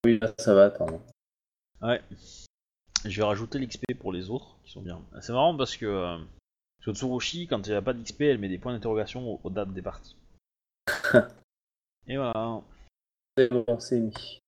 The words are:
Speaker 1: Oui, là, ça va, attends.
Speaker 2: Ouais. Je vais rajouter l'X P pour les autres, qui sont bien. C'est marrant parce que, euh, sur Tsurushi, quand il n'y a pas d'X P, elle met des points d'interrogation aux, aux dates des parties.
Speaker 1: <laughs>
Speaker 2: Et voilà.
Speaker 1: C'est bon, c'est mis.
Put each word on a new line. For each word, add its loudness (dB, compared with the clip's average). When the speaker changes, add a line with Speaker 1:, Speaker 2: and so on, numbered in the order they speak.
Speaker 1:
Oui, 6
là, -2
ça 4
va, 12
attends. -2
Speaker 2:
Ouais. 2
Je -6
vais 2
rajouter -2
l'X -6
P -8
pour -8
les -8
autres, -10
qui -20
sont -16
bien. -12
C'est -8
marrant 4
parce -2
que, -8
euh, -2
sur -6
Tsurushi, -4
quand -2
il -2
n'y 2
a 2
pas -2
d'X -10
P, -2
elle 6
met -4
des -4
points -6
d'interrogation -2
aux, -8
aux -8
dates -4
des -8
parties. -12
Speaker 1:
<laughs> -2
Speaker 2:
Et -4
voilà. -4
Speaker 1:
C'est 6
bon, 0
c'est 0
mis. -6